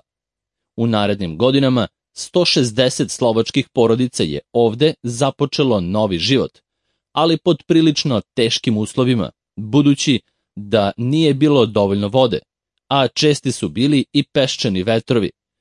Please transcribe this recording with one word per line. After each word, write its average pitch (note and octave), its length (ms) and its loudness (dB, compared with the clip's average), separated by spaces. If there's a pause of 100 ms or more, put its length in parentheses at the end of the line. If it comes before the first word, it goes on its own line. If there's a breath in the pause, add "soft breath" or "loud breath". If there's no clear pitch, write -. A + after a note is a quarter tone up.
(760)
U A2+ 100 -2
narednim G2+ 520 -2
godinama C3 500 2 (240)
sto - 320 -2
šezdeset B2+ 640 0
slovačkih A#2 580 -2
porodica A#2+ 540 0
je D2 180 -4 (120)
ovde A#2+ 500 0
započelo C3 800 -2
novi F#2+ 380 -2
život, G#2 400 -2 (540)
ali D#3+ 260 0
pod E3+ 280 -2
prilično D#3 540 2 (140)
teškim A2+ 440 0
uslovima, A2+ 520 -2 (260)
budući C3+ 640 2 (360)
da G2+ 400 0
nije C#3+ 380 0
bilo C3+ 320 4
dovoljno G2+ 420 0
vode, A#2 300 2 (500)
a C3+ 200 0
česti C#3+ 440 0
su - 160 -6
bili C3 440 0
i C#3+ 100 2
peščani A#2+ 600 -2
vetrovi, A2+ 480 0 (300)